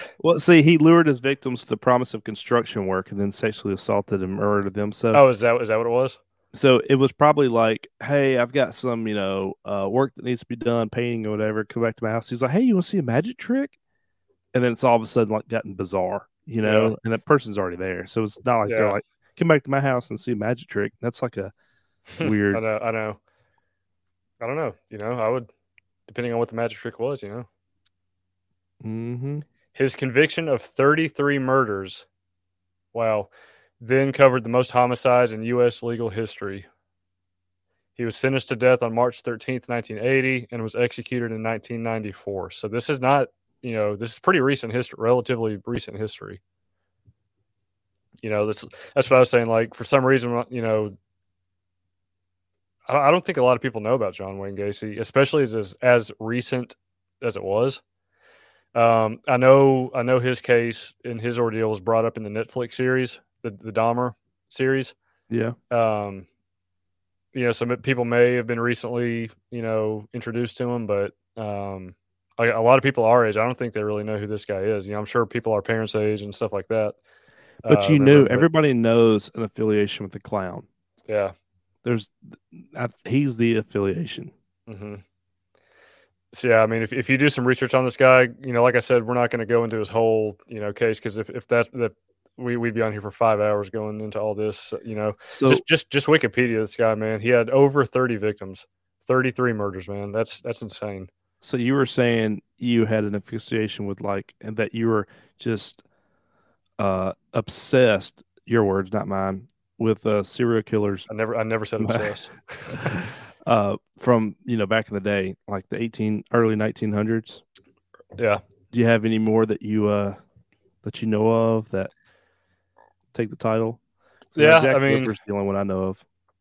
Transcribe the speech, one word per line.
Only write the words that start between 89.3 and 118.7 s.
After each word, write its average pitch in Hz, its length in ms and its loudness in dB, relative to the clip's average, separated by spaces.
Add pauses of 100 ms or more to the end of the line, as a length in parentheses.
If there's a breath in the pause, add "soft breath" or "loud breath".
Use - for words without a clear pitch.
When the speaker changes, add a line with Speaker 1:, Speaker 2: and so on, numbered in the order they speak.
Speaker 2:
gonna 117 160 -4
go 117 180 2
into 113 140 -4
his 104 100 -4
whole, 110 580 0
you 110 140 -14
know, 104 120 -6
case, 113 280 -2
'cause 104 180 -8
if, 107 100 -8
if - 200 -14
that, 117 240 2
that 117 200 -2 (440)
we, 123 200 -4
we'd 117 180 -2
be 113 80 0
on 110 100 -2
here 104 80 -10
for 101 100 -10
five 110 300 2
hours 104 280 0
going 107 320 -8
into 107 200 -8
all 107 160 -4
this, 107 360 -6 (120)
you 110 100 -10
know. 107 200 -4 (120)
Speaker 1:
So - 220 0
Speaker 2:
Just, - 180 2
just, - 240 0
just 143 160 -2
Wikipedia 123 540 2
this 107 160 -6
guy, 110 180 2
man. 110 260 -4
He 113 100 -2
had 117 200 4
over 139 340 4
thirty 127 320 -2
victims, 101 480 -6 (440)
thirty-three 127 460 2
murders, 98 340 -6
man. 101 240 -8
That's, 110 280 -4
that's - 220 -10
insane. 98 460 -10 (320)
Speaker 1:
So - 160 -6
you 123 180 0
were 139 120 2
saying 113 560 0 (160)
you 117 260 2
had 107 180 0
an 104 140 -4
asphyxiation 110 720 -6
with, 98 140 -8
like, 98 400 -6
and 107 180 -12
that 110 140 -4
you 113 140 -2
were 110 220 0 (320 soft breath)
just, - 420 -6 (960)
uh, 95 340 -2 (200)
obsessed, - 920 0 (240)
your 113 180 2
words, 98 280 -2
not 101 160 -4
mine, 98 400 -4 (300)
with, 113 280 0
uh, 104 160 2
serial 117 400 0
killers. 104 480 -2
Speaker 2:
I 107 40 -12
never, 110 220 -4
I 113 60 -2
never 110 220 -4
said 110 160 -4
Speaker 1:
<laughs> - 20 -2
Speaker 2:
obsessed. 107 480 -4 (160)
<laughs> - 240 -18 (760 loud breath)
Speaker 1:
Uh, 104 300 0 (220)
from, 113 460 2
you 117 140 -2
know, 101 80 0
back 110 220 -2
in 107 60 -8
the 101 60 -4
day, 98 340 -2 (140)
like 101 220 -8
the - 120 -6
eighteen, 107 480 -2
early 113 260 2
nineteen 107 360 -4
hundreds. 110 500 -4 (720)
Speaker 2:
Yeah. 104 240 0 (300)